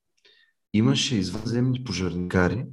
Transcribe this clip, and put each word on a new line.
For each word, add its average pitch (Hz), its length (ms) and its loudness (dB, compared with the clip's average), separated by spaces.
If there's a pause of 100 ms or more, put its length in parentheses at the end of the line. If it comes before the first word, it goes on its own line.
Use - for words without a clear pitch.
(720)
Имаше 120 420 2
извънземни 120 680 -2
пожарникари 90 880 0